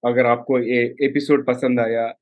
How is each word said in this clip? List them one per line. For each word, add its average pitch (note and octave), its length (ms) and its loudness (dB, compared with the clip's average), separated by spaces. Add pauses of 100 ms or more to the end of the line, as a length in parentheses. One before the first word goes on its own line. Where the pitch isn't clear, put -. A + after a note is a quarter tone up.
अगर B2 200 2
आपको A#2+ 340 0
ये A#2+ 420 -2
एपिसोड C#3+ 440 0
पसंद B2 340 0
आया A2+ 280 0 (140)